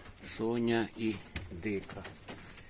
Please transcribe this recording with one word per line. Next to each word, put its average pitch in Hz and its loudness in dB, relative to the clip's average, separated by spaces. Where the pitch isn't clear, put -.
Соня 117 4
і 110 4
Дика. 95 -2